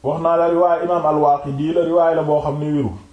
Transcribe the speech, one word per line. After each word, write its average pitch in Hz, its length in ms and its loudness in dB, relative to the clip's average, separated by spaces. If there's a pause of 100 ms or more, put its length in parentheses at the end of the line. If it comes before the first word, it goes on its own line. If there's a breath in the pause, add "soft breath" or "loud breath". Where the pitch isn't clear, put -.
wax 151 200 -4
naa 165 140 2
la 170 120 2
riwaaya 170 360 2
imaam 175 220 0
al-Waaqidi 147 640 0
la, 170 120 2
riwaaya 165 300 2
la 160 80 0
boo 151 180 0
xam 147 180 -6
ne 151 140 -4
wérul. 131 200 -2 (200)